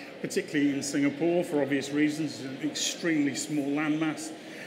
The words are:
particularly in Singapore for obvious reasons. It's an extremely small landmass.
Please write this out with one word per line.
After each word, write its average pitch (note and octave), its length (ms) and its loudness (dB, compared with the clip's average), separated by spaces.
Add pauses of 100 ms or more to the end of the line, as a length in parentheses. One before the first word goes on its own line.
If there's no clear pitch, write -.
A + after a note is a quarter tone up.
(220)
particularly D3 520 2
in C3+ 80 -2
Singapore D#3 600 2
for D3+ 180 2
obvious C#3 300 0
reasons. D3 480 0
It's C3 240 -8
an D3+ 60 0
extremely D3 680 0
small D3 320 -2
landmass. D3+ 640 0 (360)